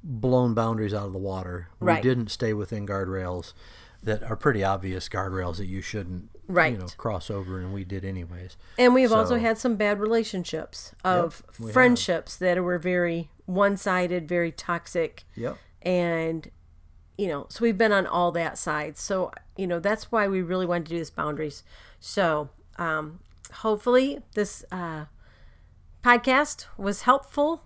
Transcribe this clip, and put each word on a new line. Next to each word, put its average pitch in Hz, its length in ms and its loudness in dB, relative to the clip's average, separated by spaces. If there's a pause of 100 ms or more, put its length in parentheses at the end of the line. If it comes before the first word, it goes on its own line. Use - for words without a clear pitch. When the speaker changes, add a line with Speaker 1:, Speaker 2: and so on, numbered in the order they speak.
Speaker 1:
blown 123 500 2
boundaries 110 400 0
out 101 120 -4
of 95 60 -8
the 95 60 -6
water. 90 500 -6 (120)
We 180 80 2
Speaker 2:
Right. 165 140 4
Speaker 1:
didn't 123 260 2
stay 110 260 -2
within 101 320 -6
guardrails 92 680 -4 (480)
that 107 220 -2
are 110 140 -4
pretty 113 260 2
obvious 95 460 -2
guardrails 92 480 -4
that 98 100 -4
you 95 160 -4
shouldn't, 92 480 -8 (160)
Speaker 2:
Right. 165 260 2
Speaker 1:
you 107 60 -4
know, 90 80 -8 (100)
cross - 340 -6
over, 92 280 -6
and 92 160 -6
we 98 100 -6
did 95 200 -8
anyways. 90 520 -10 (220)
Speaker 2:
And 247 160 8
we've 254 180 6
also 220 220 4
Speaker 1:
So 233 60 2
Speaker 2:
had 226 180 2
some 240 160 0
bad 208 240 2
relationships 208 920 -4 (120)
of 175 460 2
Speaker 1:
Yep, - 80 -18
we 226 80 -8
have. 220 80 -6
Speaker 2:
friendships 240 640 4
that 180 260 2
were 180 160 0
very 175 500 0 (180)
one-sided, 180 840 0
very 170 240 0
toxic. - 720 -4 (100)
Speaker 1:
Yep. 120 240 -6 (240)
Speaker 2:
And, 165 640 0 (720)
you 196 80 0
know, 147 240 -4
so - 140 -6
we've 226 120 4
been 214 160 4
on 196 140 4
all 175 260 2
that 165 240 -2
side. 151 400 -4
So, 190 360 -4 (240)
you 190 100 -4
know, 175 140 0
that's 208 320 -2
why 208 160 2
we 190 140 0
really 185 220 -2
wanted 175 220 0
to 160 80 -12
do 170 60 -2
this 156 100 -8
boundaries. 151 540 -6 (340)
So, 156 520 0 (260)
um, 156 420 -4 (340)
hopefully 254 680 2 (120)
this, - 360 -4
uh, 165 360 -8 (960)
podcast 254 640 4 (100)
was 196 260 -4
helpful. 294 640 2